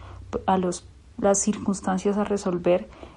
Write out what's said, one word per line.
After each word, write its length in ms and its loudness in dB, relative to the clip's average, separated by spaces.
a 120 4
los, 280 -2
las 200 4
circunstancias 800 0
a 80 0
resolver 640 0